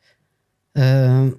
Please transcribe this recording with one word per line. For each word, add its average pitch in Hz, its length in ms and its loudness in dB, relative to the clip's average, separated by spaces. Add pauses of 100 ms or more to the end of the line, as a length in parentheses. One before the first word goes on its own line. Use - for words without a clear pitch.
(760)
Ah, 131 640 0